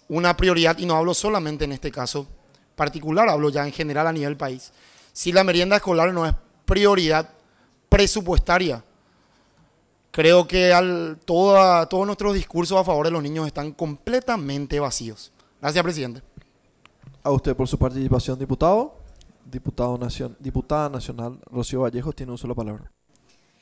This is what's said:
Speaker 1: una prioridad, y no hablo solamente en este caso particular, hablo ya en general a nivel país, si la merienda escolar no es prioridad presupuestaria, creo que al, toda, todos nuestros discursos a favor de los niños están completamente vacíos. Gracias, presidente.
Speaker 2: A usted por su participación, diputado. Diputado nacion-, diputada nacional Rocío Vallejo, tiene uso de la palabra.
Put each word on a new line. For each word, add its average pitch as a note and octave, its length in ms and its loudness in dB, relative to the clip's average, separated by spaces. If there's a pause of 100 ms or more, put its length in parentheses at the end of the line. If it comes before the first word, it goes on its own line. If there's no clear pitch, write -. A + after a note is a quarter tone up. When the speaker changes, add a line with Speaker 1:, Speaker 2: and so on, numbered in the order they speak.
Speaker 1:
una F3 300 0
prioridad, E3 400 4
y F3+ 80 -6
no E3+ 100 2
hablo E3 180 2
solamente D#3 520 -2
en C#3 80 -6
este C3+ 180 -8
caso C#3 380 -8 (480)
particular, D#3 500 0
hablo D3+ 220 2
ya C#3+ 160 -2
en C#3+ 80 -8
general D3+ 340 -2
a E3 60 0
nivel D3 240 -6
país, C3 340 -10 (400)
si - 220 -4
la F#3+ 100 6
merienda F3+ 320 2
escolar F3+ 380 2
no E3+ 120 -2
es D3+ 80 0 (300)
prioridad F#3 680 4 (600)
presupuestaria, F3+ 960 2 (1200)
creo E3+ 380 4
que F3+ 260 4
al, E3+ 520 0
toda, F3+ 640 6
todos F#3+ 200 -2
nuestros G#3 260 -2
discursos F3 420 -2
a F#3+ 80 4
favor D#3 220 0
de E3 60 0
los E3 100 -2
niños D#3 240 -6
están D3 260 -8
completamente D3 1080 -4
vacíos. A#2 520 -8 (300)
Gracias, D3+ 220 0
presidente. C3 400 -6 (1000)
Speaker 2:
A C#3+ 80 -4
usted C3+ 260 0
por C3 120 -2
su - 100 -4
participación, C3 640 -2
diputado. E3+ 580 0 (480)
Diputado B2 500 -6
nacion-, B2 440 -8
diputada C#3+ 500 -4
nacional B2 500 -10 (120)
Rocío B2 300 -4
Vallejo, B2 320 -4
tiene B2+ 180 -14
uso B2 160 -10
de - 20 -8
la A#2+ 60 -6
palabra. A2 360 -10 (720)